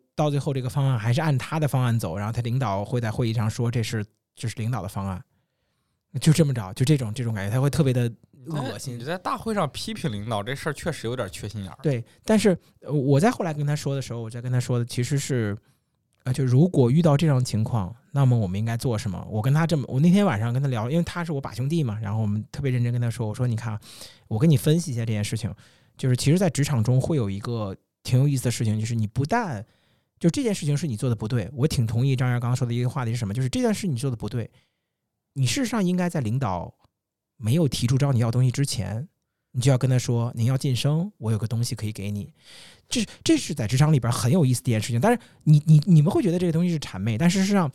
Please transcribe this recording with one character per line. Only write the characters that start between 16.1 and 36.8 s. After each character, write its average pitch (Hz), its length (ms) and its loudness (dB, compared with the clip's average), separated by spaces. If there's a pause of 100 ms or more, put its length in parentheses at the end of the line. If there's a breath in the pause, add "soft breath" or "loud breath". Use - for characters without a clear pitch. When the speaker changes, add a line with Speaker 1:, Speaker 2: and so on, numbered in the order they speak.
Speaker 1:
呃， 127 100 -2
就 139 100 0
如 127 240 6
果 135 220 4
遇 147 120 4
到 156 140 6
这 160 120 2
样 131 160 4
情 107 200 0
况， 101 320 -4 (160)
那 139 140 2
么 120 120 4
我 107 100 0
们 92 120 -2
应 107 60 -2
该 117 100 -2
做 120 220 -2
什 98 120 -4
么？ 85 200 -8
我 107 120 -2
跟 131 120 2
他 160 140 2
这 165 100 0
么， 127 100 -2
我 127 120 -2
那 165 100 6
天 202 160 6
晚 120 140 2
上 117 120 0
跟 127 100 0
他 143 60 0
聊， 120 220 -2
因 156 80 0
为 175 60 0
他 175 200 -6
是 165 80 -6
我 143 80 -2
把 - 140 -8
兄 131 160 -4
弟 165 140 0
嘛， 107 180 -4
然 104 120 -4
后 107 60 -2
我 110 60 0
们 104 260 -2
特 - 100 -10
别 139 100 -2
认 123 120 0
真 120 80 0
跟 120 80 -2
他 120 100 -2
说， 113 180 -6
我 104 80 -6
说 127 120 -2
：“你 117 80 0
看， 107 240 -6 (480 loud breath)
我 110 120 -4
跟 147 100 4
你 143 80 6
分 156 220 2
析 170 120 -6
一 120 40 -6
下 117 100 -4
这 113 80 -2
件 104 100 -2
事 110 140 -4
情， 98 160 -6 (440 soft breath)
就 135 120 0
是 123 80 4
其 139 140 2
实 175 80 4
在 190 100 4
职 143 140 -2
场 113 200 0
中 123 160 4
会 165 160 0
有 113 140 0
一 98 120 -6
个 107 340 -6 (260)
挺 123 160 0
有 135 100 6
意 143 80 2
思 123 100 -2
的 127 40 2
事 117 160 -2
情， 107 140 0
就 107 60 -4
是 117 100 -4
你 113 100 0
不 127 200 -2
但， 165 380 -2 (560)
就 170 100 4
这 285 120 -2
件 220 140 0
事 170 100 -6
情 147 100 0
是 160 120 -4
你 113 100 -4
做 131 120 -2
的 120 60 0
不 107 120 -6
对， 120 260 -2
我 139 140 0
挺 131 180 0
同 113 220 0
意 135 80 2
张 127 140 0
元 120 100 0
刚 120 100 -4
刚 123 60 0
说 123 100 -2
的 117 80 -4
一 120 80 -2
个 123 80 0
话 123 160 -6
题 113 60 -4
是 120 60 -4
什 113 100 -4
么？ 95 60 -4
就 127 80 -2
是 131 80 -2
这 254 120 -2
件 233 100 2
事 208 140 -2
你 147 120 -2
做 135 120 -2
的 123 60 -4
不 107 120 -8
对， 117 220 -6 (840)
你 135 120 0
事 262 180 0
实 - 40 0
上 214 180 0
应 180 100 2
该 180 140 0
在 165 100 -4
领 120 200 -2
导 92 340 -4 (640)